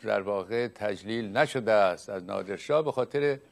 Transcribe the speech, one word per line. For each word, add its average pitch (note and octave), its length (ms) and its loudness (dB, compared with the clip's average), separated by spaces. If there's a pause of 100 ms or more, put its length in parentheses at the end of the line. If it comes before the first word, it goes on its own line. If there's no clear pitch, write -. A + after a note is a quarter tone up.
در G#2+ 200 0
واقع G2+ 460 -2
تجلیل G#2 680 -6
نشده A#2 340 2
است G2 380 4
از F#2+ 140 -6
نادرشاه، G2 580 -2
به D3 100 -2
خاطر C#3 480 0 (120)